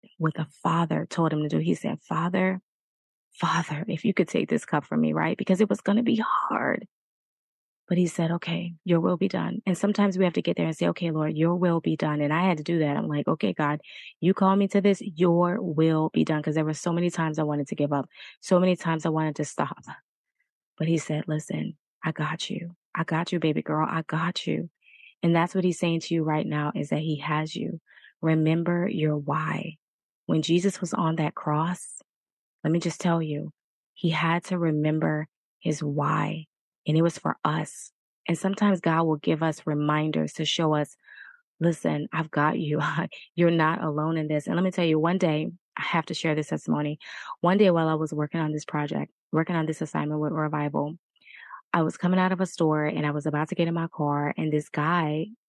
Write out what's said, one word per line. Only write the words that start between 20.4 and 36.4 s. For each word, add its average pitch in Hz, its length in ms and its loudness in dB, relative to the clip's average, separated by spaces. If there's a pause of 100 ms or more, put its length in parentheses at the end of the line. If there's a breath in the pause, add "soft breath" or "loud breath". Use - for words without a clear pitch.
But 160 100 -2
he 165 100 2
said, 151 300 -4
"Listen, 151 500 -6 (260)
I 160 100 -2
got 156 360 -6
you. 170 260 -10 (200)
I 165 80 -2
got 165 280 -2
you, 175 80 0
baby 156 220 0
girl. 156 280 0
I 165 140 -4
got 165 440 -4
you." 165 220 -2 (540 loud breath)
And 170 120 4
that's 170 200 2
what 185 80 2
he's 175 160 0
saying 165 220 0
to - 120 -4
you 160 100 2
right 156 220 0
now, 147 300 -2
is 147 140 -4
that 156 120 0
he 156 160 -2
has 156 380 -4
you. - 240 -6 (420 loud breath)
Remember 165 640 2
your 151 300 0
why. 151 600 -4 (500)
When 160 140 2
Jesus 175 380 2
was 170 140 -4
on 165 220 0
that 156 200 -2
cross, 160 640 -4 (640)
let 156 80 2
me 170 80 2
just 165 220 -4
tell 170 200 2
you, 151 300 -6 (420)
he - 180 0
had 165 340 0
to 185 120 -2
remember 156 720 0 (320)
his 156 240 -4
why, 151 640 -2 (420)